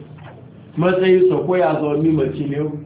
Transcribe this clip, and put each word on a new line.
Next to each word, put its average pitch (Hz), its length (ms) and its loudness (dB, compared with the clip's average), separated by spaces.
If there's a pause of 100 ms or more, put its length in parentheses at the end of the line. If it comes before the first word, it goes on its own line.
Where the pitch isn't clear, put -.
(760)
Matsayi 185 540 4
so - 160 2
ko 180 100 0
ya 160 240 0
zo 147 220 -2
mi 160 80 2
mace 147 400 0
ne. 143 80 -4 (280)